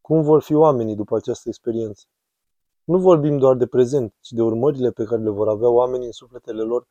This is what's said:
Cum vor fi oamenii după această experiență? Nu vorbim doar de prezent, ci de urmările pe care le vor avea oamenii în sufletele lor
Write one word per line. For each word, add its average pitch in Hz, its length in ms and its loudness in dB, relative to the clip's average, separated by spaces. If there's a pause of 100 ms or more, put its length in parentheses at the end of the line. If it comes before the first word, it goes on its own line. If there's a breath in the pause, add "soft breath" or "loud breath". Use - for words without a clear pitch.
Cum 156 220 0
vor 151 200 4
fi - 120 -6
oamenii 131 420 2
după 107 200 -6
această 113 320 -6
experiență? 113 560 -8 (800)
Nu 170 140 0
vorbim 151 400 2
doar 131 180 4
de 117 100 0
prezent, 123 540 -2
ci - 120 -20
de 113 100 -2
urmările 120 480 -2
pe 113 140 -8
care 110 180 -4
le 107 80 -2
vor 104 180 -2
avea 107 200 2
oamenii 123 380 0
în 117 60 -12
sufletele 120 500 -12
lor 120 280 -4